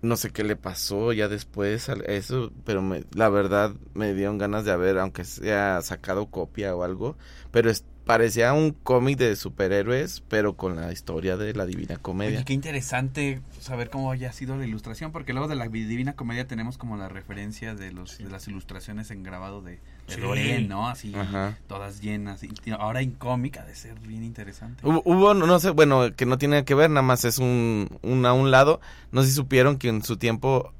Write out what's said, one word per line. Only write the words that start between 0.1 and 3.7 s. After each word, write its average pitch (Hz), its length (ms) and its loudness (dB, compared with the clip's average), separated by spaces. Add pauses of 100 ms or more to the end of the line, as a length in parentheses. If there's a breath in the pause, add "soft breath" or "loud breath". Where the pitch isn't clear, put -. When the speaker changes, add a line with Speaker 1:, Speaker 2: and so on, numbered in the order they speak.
Speaker 1:
sé - 160 -4
qué 107 100 -6
le 104 140 0
pasó 101 560 -2
ya 107 160 0
después 104 600 -4
a 131 40 -2 (140)
eso, 104 440 -4 (140)
pero 98 180 0
me, 92 220 -4 (100)
la 110 140 4
verdad 101 440 2 (220)